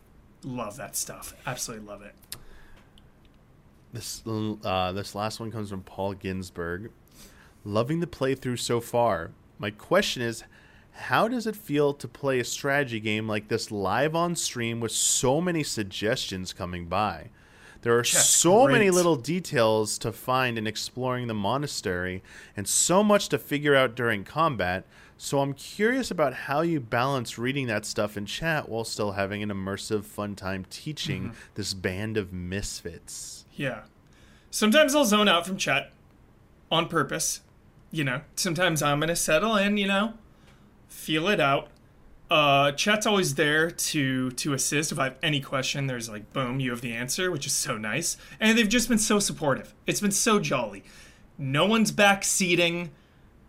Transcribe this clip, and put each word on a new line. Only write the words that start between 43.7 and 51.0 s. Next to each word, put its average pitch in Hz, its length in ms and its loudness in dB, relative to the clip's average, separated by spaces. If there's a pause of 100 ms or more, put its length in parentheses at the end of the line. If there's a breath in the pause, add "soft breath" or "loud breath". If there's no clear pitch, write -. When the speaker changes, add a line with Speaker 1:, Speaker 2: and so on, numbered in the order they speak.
Speaker 1:
to 143 220 -2
assist. 147 400 0
If 151 60 -4
I 135 60 0
have 131 160 -6
any 151 200 0
question, 135 460 -4
there's 117 200 -6
like, 107 240 -12
boom, 131 300 -2
you 127 100 -2
have 120 80 -4
the 120 140 -6
answer, 127 380 -2
which 147 160 -4
is 135 40 -4
so - 260 -2
nice. 110 380 -4 (240 loud breath)
And 220 180 4
they've 220 120 4
just 240 180 2
been 220 120 2
so 208 200 4
supportive. 143 540 0 (120)
It's - 140 -2
been 202 120 2
so 208 280 4
jolly. 120 440 -2 (540 loud breath)